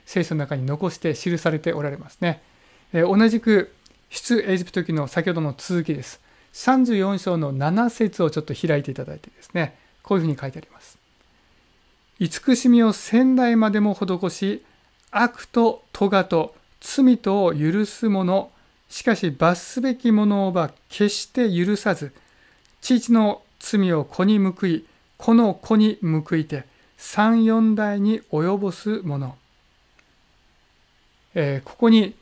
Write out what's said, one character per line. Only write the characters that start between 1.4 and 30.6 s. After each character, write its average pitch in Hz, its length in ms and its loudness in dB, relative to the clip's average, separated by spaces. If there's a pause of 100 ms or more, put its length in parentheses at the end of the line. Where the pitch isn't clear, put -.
れ 156 100 -2
て 165 140 -4
お 147 80 -6
ら 147 80 -4
れ 143 80 -10
ま - 120 -18
す - 120 -18
ね。 170 200 -4 (520)
え 170 100 2
ー、 190 140 2
同 226 100 6
じ 226 140 0
く、 214 320 2 (360)
出 - 380 -2
エ 190 100 0
ジ 175 80 -6
プ - 60 -20
ト 180 120 -4
記 165 100 -6
の 147 140 -4
先 165 180 -4
ほ 180 80 -2
ど 165 80 -4
の 147 160 -4
続 175 260 -4
き 160 100 -4
で 135 100 -10
す。 - 160 -18 (320)
三 262 320 2
十 240 140 0
四 190 220 -2
章 180 180 -4
の 147 140 -4
七 165 380 0
節 214 340 -2
を 151 80 2
ち - 80 -6
ょ - 20 -6
っ - 20 -6
と - 100 -8
開 156 260 -2
い 139 40 -6
て 139 80 -8
い - 20 -6
た 131 120 -10
だ 147 80 -12
い 147 60 -16
て - 100 -20
で - 120 -20
す - 120 -20
ね、 160 240 -4 (240)
こ - 140 -2
う - 20 2
い 170 40 0
う 160 40 0
ふ - 20 0
う 156 40 0
に 143 60 -4
書 139 100 -12
い 127 40 -12
て 165 60 -16
あ - 40 -18
り - 120 -20
ま - 80 -20
す。 - 160 -20 (1200)
「慈 208 360 0
し 254 140 2
み 240 140 6
を 220 80 4
千 254 440 2
代 240 200 2
ま 220 160 2
で 214 80 0
も 208 140 2
施 180 360 -4
し、 196 360 -6 (460)
悪 233 340 -2
と 226 380 0 (100)
咎 190 320 0
と 160 300 -2 (260)
罪 254 360 4
と 196 280 0
を 170 80 2
許 165 320 0
す 220 240 -4
者、 190 420 0 (380)
し - 140 -14
か 233 120 2
し 170 160 -2
罰 165 320 0
す - 160 -8
べ 247 160 0
き 240 160 0
者 208 360 2
を 185 40 -4
ば 170 200 -2 (180)
決 208 200 0
し - 180 -8
て 240 220 0
許 180 260 0
さ 196 200 -2
ず、 143 160 -10 (680)
父 240 320 2
の 214 280 2 (180)
罪 190 340 0
を 151 100 0
子 - 200 -4
に 208 160 4
報 190 280 -2
い、 160 180 -2 (320)
子 - 180 0
の 226 180 4
子 - 240 0
に 214 240 2
報 160 340 -2
い 156 100 0
て、 143 200 -10 (320)
三 226 460 2
四 220 320 2
代 208 260 -2
に 214 200 0 (100)
及 170 260 0
ぼ 196 140 -4
す 214 320 -6
者。」 139 340 -8 (2000)